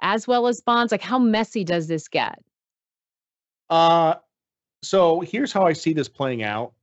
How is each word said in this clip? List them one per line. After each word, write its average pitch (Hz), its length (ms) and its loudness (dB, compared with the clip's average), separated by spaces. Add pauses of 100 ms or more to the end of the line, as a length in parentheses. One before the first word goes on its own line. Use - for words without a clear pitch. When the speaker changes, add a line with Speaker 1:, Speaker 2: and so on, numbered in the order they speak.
Speaker 1:
as 208 260 -2
well 247 200 0
as 240 140 -2
bonds? 240 320 0
Like, 202 100 -2
how 233 160 -2
messy 214 460 0
does 170 220 -2
this 160 220 -6
get? - 300 -6 (1300)
Speaker 2:
Uh, 165 460 4 (680)
so 175 380 2
here's 240 320 -4
how 190 140 2
I 165 60 4
see 160 220 -2
this 143 140 -2
playing 127 340 -6
out. 107 400 -6